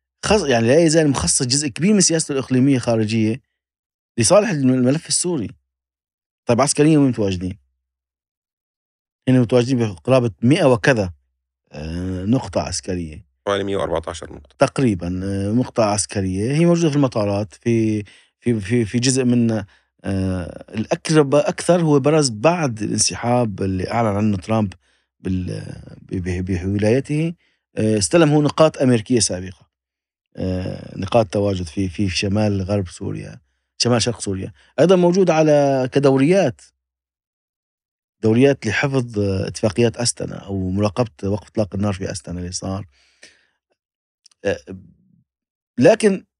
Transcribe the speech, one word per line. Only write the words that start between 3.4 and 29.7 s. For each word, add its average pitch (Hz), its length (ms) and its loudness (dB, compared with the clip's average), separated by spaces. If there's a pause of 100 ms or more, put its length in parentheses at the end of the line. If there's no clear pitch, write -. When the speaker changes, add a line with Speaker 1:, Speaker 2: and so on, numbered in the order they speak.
Speaker 1:
لصالح 196 320 4
الم-، 135 240 2
الملف 131 340 0
السوري. 147 400 -4 (1000)
طيب 120 140 2
عسكريًا 151 380 4
وين 139 100 4
متواجدين؟ 95 500 -4 (1700)
هنا 127 120 6
متواجدين 123 380 2
بقرابة 117 520 0 (120)
مئة 156 220 4
وكذا، 120 480 2 (600)
آه، 90 520 -8
نقطة 107 360 -2
عسكرية. 87 640 -8 (200)
Speaker 2:
حوالي 98 180 -2
مية 98 120 -4
وأربعتاشر 85 560 -6
نقطة. - 260 -20
Speaker 1:
تقريبًا، 92 640 0
آه، 98 280 -4
نقطة 123 320 0
عسكرية 101 680 -2
هي 165 140 2
موجودة 170 240 2
في 139 60 -2
المطارات، 107 580 -2
في، 110 500 -2 (360)
في، 117 200 -2
في، 113 240 -2
في 113 140 -4
جزء 127 260 0
من، 120 260 2 (540)
آه، 92 600 -4 (100)
الأقرب 139 600 0
أكثر 170 480 0
هو 147 180 4
برز 147 280 2
بعد 120 540 -2
الانسحاب 110 800 -2
اللي 95 280 -4
أعلن 110 260 0
عنه 104 200 0
ترامب 107 360 -2 (480)
بال-، 92 420 -6 (400)
ب-، 92 420 -6
ب-، 92 180 -4
بولايته. 131 720 0 (420)
آه، 110 220 0
استلم 156 320 4
هو 151 120 4
نقاط 156 360 2
أمريكية 123 420 2
سابقة. 92 460 -6 (720)